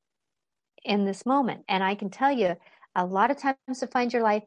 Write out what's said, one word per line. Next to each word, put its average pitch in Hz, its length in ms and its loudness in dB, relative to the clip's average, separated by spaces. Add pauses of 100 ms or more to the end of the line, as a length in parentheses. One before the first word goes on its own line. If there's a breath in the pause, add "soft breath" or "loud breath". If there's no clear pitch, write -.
(840)
in 208 200 0
this 196 220 -4
moment? 262 420 0
And 190 160 0
I 196 120 0
can 202 140 -8
tell 269 220 0
you, 196 240 0 (400 soft breath)
a 185 100 2
lot 196 260 2
of 277 60 -2
times 269 200 -2 (220)
to 247 80 -4
find 247 260 -2
your 233 100 0
life 214 240 2